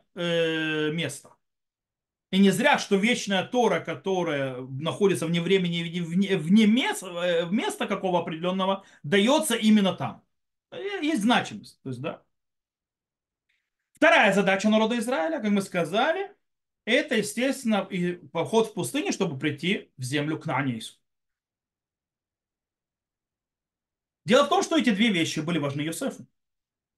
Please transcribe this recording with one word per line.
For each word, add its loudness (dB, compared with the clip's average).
э, 0
места. -8
И 2
не 8
зря, 4
что 0
вечная -2
Тора, 0
которая -4
находится -2
вне 0
времени, 0
вне, -6
вне, 0
вне 6
мес-, 2
э, -2
места -4
какого -2
определенного, -2
дается 2
именно 4
там. -8
Э, -14
есть 0
значимость, -2
то -10
есть, -10
да. -10
Вторая 6
задача 2
народа 2
Израиля, -2
как -2
мы 2
сказали, -2
это, 0
естественно, -2
и -2
поход 0
в -18
пустыню, -4
чтобы -4
прийти -4
в -12
землю -4
Кнаанейскую. -6
Дело 6
в -2
том, 2
что 0
эти 2
две 2
вещи -2
были -2
важны -4
Йосефу. -8